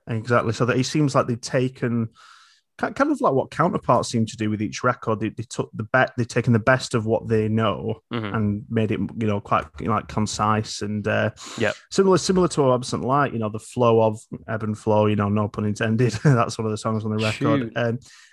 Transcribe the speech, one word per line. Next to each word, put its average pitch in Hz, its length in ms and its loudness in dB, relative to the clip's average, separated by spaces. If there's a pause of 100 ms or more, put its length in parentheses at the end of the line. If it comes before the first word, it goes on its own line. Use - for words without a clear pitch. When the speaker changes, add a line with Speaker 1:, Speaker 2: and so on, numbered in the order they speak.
Speaker 1:
Exactly. 117 460 0
So 127 100 -2
that 117 140 0
it 131 80 2
seems 147 280 0
like 131 120 2
they've 120 140 -4
taken 123 680 -2 (720)
ki-, - 120 -4
kind 294 200 0
of 262 80 -4
like 180 140 2
what - 160 0
Counterparts 131 580 2
seem 113 180 0
to - 100 -8
do 110 140 -2
with 107 120 -2
each 90 200 -6
record. 117 380 0
They, 110 80 -2
they 110 160 -10
took - 300 -8
the 113 100 -6
be-, - 320 0
they've 117 100 -2
taken 120 280 0
the 110 40 6
best 127 360 2
of 110 120 0
what 110 220 0
they 110 200 2
know 107 520 -2 (120)
Speaker 2:
Mm-hmm. 110 220 -4
Speaker 1:
and 107 360 -2
made 110 220 0
it, - 60 -2
you 107 300 -4
know, 101 120 0
quite, - 260 -2 (120)
you - 100 -6
know, 110 40 0
like, 101 160 -2
concise 107 720 -2
and, 104 260 -4
uh, 107 240 0 (280)
Speaker 2:
Yep. 107 160 0 (160)
Speaker 1:
similar, 190 280 4
similar 185 300 2
to 135 240 2
Absent 123 320 -2
Light, 135 300 0
you 117 40 -4
know, 107 120 -4
the 110 100 -8
flow 117 400 4
of 110 180 2 (300)
Ebb 110 160 -4
and 107 140 -4
Flow, 107 280 4
you 107 100 2
know, 101 120 2
no 104 200 0
pun 107 180 -4
intended. 113 460 0
<laughs> - 120 -4
That's 127 340 4
one 113 60 -4
of 110 80 -2
the 107 60 -4
songs 110 260 -2
on 110 120 -4
the 110 60 0
record. 113 380 0
Speaker 2:
Shoot. 113 160 -6
Speaker 1:
Um, 120 220 0 (340)